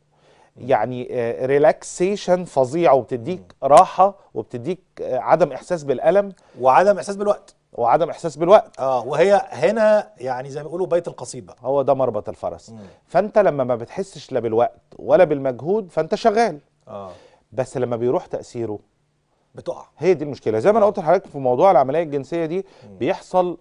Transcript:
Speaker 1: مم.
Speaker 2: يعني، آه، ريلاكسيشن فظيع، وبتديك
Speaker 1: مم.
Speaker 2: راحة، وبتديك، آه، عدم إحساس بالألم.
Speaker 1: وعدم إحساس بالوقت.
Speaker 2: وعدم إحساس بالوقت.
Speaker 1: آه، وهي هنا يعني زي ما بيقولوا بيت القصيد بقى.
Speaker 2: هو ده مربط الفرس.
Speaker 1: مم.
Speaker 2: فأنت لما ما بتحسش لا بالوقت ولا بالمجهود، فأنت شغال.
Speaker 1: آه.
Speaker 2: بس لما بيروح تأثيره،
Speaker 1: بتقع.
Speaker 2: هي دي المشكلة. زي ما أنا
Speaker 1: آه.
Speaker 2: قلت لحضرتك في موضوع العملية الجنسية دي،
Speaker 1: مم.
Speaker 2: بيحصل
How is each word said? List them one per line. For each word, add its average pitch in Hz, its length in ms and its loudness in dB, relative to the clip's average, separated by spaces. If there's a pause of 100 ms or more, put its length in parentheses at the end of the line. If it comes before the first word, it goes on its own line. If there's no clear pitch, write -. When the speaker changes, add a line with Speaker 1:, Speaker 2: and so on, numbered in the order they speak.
(580)
Speaker 1:
مم. 117 120 -10
Speaker 2:
يعني، 123 420 0
آه، 120 340 -2
ريلاكسيشن 180 960 2
فظيع، 143 480 0
وبتديك 135 720 -2
Speaker 1:
مم. 135 60 -2
Speaker 2:
راحة، 185 460 6 (180)
وبتديك، 123 460 -8 (220)
آه، 104 160 -4
عدم 147 340 2
إحساس 147 320 -8
بالألم. 170 480 0 (300)
Speaker 1:
وعدم 175 360 4
إحساس 196 180 -8
بالوقت. 202 400 -4 (180)
Speaker 2:
وعدم 143 360 2
إحساس - 260 -10
بالوقت. 175 440 -2
Speaker 1:
آه، 127 280 -4
وهي 175 420 2
هنا 208 680 0
يعني 127 320 -8
زي 143 100 -12
ما 151 80 -12
بيقولوا 175 200 -6
بيت 170 200 -2
القصيد 127 380 -14
بقى. 85 160 -20
Speaker 2:
هو 135 200 0
ده 135 120 0
مربط 127 360 -2
الفرس. 85 400 -10
Speaker 1:
مم. 113 80 -20 (300)
Speaker 2:
فأنت 202 300 -2
لما 151 260 2
ما 123 120 -2
بتحسش 131 560 -12
لا 127 80 -2
بالوقت 113 420 -2 (180)
ولا 151 240 4
بالمجهود، 147 680 -2
فأنت 160 240 -2
شغال. 208 440 0 (280)
Speaker 1:
آه. 98 240 -14 (400)
Speaker 2:
بس 127 260 -6
لما 123 180 -2
بيروح 123 300 -2
تأثيره، 113 540 -10 (760)
Speaker 1:
بتقع. 127 300 -12 (120)
Speaker 2:
هي 180 160 2
دي 143 100 -2
المشكلة. 117 360 -4
زي 175 120 4
ما 220 60 0
أنا 214 80 4
Speaker 1:
آه. 214 40 4
Speaker 2:
قلت 202 100 -4
لحضرتك 170 280 0
في 147 100 -14
موضوع 135 340 4
العملية 151 320 2
الجنسية 151 420 -4
دي، 180 200 -6 (240)
Speaker 1:
مم. 98 80 -20
Speaker 2:
بيحصل 180 640 -2